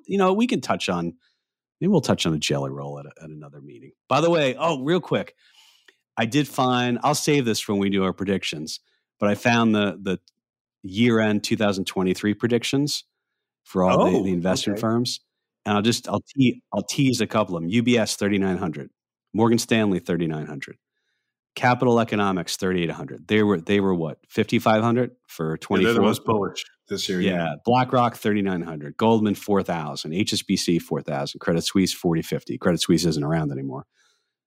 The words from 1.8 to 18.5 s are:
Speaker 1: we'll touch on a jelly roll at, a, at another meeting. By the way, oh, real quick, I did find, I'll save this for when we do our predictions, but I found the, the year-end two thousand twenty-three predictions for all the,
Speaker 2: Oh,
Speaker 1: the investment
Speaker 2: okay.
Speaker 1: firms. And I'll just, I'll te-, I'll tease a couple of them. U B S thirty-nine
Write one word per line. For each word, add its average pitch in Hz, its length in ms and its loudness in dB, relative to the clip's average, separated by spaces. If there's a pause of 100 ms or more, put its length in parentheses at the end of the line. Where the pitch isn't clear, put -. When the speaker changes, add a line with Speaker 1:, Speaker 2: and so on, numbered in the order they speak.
Speaker 1:
we'll 170 100 4
touch - 240 0
on 85 80 2
a 78 60 -2
jelly 69 320 -2
roll 71 280 -12
at, 71 60 -16
a, - 180 -20
at 78 60 -18
another 73 320 -18
meeting. 73 300 -20 (180)
By 135 120 2
the 165 100 2
way, 143 260 2
oh, 151 260 -2
real 165 160 0
quick, - 360 -4 (840)
I 113 80 0
did 131 220 0
find, 123 560 0
I'll 139 120 2
save 143 300 2
this 110 140 0
for - 140 -4
when 101 60 2
we 98 100 2
do 98 140 2
our 92 80 0
predictions, 90 680 -4 (400)
but 104 100 2
I 104 60 2
found 117 400 2
the, 101 260 0
the 95 180 -4 (640)
year-end 107 600 2
two - 120 -2
thousand 98 300 0
twenty-three 101 480 0
predictions 120 720 -2 (580)
for 92 200 0
all 92 280 4
the, - 60 4
Speaker 2:
Oh, 107 60 2
Speaker 1:
the 95 80 0
investment 92 460 0
Speaker 2:
okay. 110 40 -8
Speaker 1:
firms. 117 400 0 (440)
And 104 100 0
I'll 104 80 2
just, 113 260 0
I'll 101 140 -2 (120)
te-, 127 280 2 (100)
I'll 101 100 -2
tease 131 380 0
a 101 60 0
couple 98 280 -2
of 82 60 -6
them. 85 80 -6
U 117 120 2
B 120 160 4
S 107 200 0
thirty-nine 95 400 0